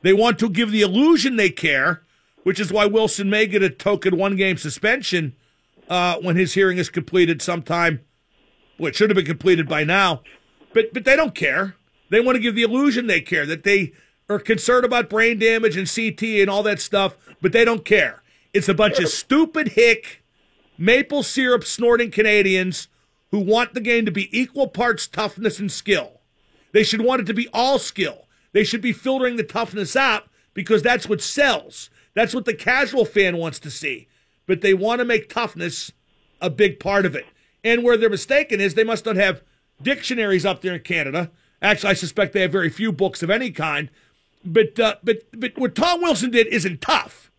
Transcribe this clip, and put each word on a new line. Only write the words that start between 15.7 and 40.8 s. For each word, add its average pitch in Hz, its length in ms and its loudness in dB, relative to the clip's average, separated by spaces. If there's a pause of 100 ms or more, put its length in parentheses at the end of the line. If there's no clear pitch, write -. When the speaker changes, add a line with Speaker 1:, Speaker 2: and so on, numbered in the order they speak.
Speaker 1:
and 190 100 -4
C 226 240 -4
T 220 300 0
and 196 80 4
all 202 140 0
that 208 180 -2
stuff, 196 340 -2 (260)
but 180 120 0
they 233 100 6
don't 233 220 0
care. 170 360 2 (320)
It's 196 160 0
a 196 40 4
bunch 208 240 2
of 185 60 2
Speaker 2:
Sure. 160 60 0
Speaker 1:
stupid 311 600 0
hick, 226 540 2 (540)
maple 254 460 2
syrup 247 400 0
snorting 233 480 0
Canadians 190 760 0 (440)
who 208 80 -2
want 220 340 0
the 247 60 -6
game 233 260 0
to 208 60 -2
be 185 260 -6
equal 254 300 -2
parts 240 400 -2
toughness 208 520 -4
and 196 120 -6
skill. - 500 -4 (520)
They 214 100 6
should 214 180 -2
want 247 200 2
it 196 60 -4
to 220 60 -4
be 233 200 -2
all 254 260 2
skill. - 480 -8 (240)
They 214 120 4
should 214 180 -4
be 240 100 -2
filtering 254 460 -2
the 226 60 -2
toughness 202 520 -6
out 254 320 0 (260)
because 202 280 0
that's 247 260 0
what 208 140 -4
sells. - 680 -2 (240)
That's 226 220 0
what 247 100 -6
the 233 80 -2
casual 262 520 0
fan 190 320 0
wants 165 220 -6
to 147 120 -14
see. 131 360 -10 (400)
But 185 140 0
they 196 120 4
want 214 260 0
to 247 60 0
make 226 240 -2
toughness 170 640 -8 (480)
a - 80 -2
big 185 300 2
part 196 260 0
of 143 100 -2
it. 131 100 -8 (380)
And 233 200 2
where 240 120 6
they're 226 140 4
mistaken 262 500 0
is 190 140 0
they 220 100 2
must 226 220 -2
not 220 100 -2
have 190 280 0 (380)
dictionaries 214 640 -2
up 190 160 -2
there 185 120 -6
in 165 80 -8